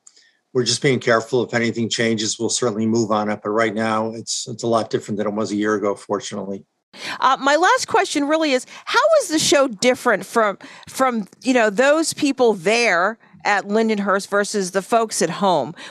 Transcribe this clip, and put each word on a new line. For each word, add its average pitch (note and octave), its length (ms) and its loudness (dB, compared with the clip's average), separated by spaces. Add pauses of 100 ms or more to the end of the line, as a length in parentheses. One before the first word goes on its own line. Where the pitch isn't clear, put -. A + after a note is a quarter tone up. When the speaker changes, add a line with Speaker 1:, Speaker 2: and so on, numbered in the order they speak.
(520)
Speaker 1:
we're B2+ 120 0
just - 180 -2
being C3 180 2
careful. A#2 420 2
If G#2+ 120 -6
anything A#2 340 -2
changes, A2 500 -2
we'll A2+ 120 -2
certainly A2 360 -2
move A2 240 0
on G#2+ 200 0
it. G#2 120 -6
But G#2 80 -4
right A2 240 0
now, A2+ 380 -2
it's, - 340 -8
it's A#2+ 160 -10
a A#2 60 -2
lot A2+ 220 0
different G#2+ 280 -2
than G#2 80 2
it G2+ 80 -2
was G#2 160 -4
a G#2 60 -2
year G#2 180 0
ago, G2+ 220 -2
fortunately. G2 680 -8 (540)
Speaker 2:
Uh, C4 220 4
my C#4 160 2
last G4 320 2
question D4 400 0
really D#4 240 0
is: B3 120 0 (200)
How - 160 0 (220)
is G4 60 -6
the D#4 120 0
show C#4+ 260 4
different A#3 580 0
from, G#3+ 340 0 (300)
from, A#3+ 380 0 (160)
you C4 100 0
know, A3+ 180 4
those C#4 420 2
people B3+ 420 2
there G3+ 640 0 (260)
at G3 200 0
Lindenhurst G3+ 640 0
versus G3+ 420 -2
the F#3 120 -2
folks A3+ 380 0
at F3 80 2
home? E3+ 460 0 (160)